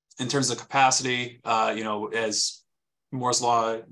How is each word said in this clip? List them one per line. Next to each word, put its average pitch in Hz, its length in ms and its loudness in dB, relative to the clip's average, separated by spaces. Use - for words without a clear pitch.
in 127 100 -4
terms 131 220 0
of 117 80 -2
capacity, 127 880 0
uh, 110 300 0
you 110 80 -4
know, 107 240 -2
as 110 560 -2
Moore's 123 300 0
law 113 360 2